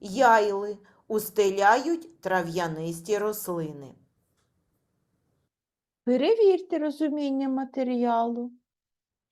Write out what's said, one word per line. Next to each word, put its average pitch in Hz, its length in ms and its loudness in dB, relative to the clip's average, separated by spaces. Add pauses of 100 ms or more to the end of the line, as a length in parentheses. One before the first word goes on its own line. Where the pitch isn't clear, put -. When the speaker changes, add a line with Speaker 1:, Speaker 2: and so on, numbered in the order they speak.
Speaker 1:
яйли 208 760 2 (300)
устеляють 214 1120 2
трав'янисті 170 1000 -4
рослини. 170 760 -6 (2000)
Speaker 2:
Перевірте 370 720 2
розуміння 285 720 -2
матеріалу. 240 1040 -2 (800)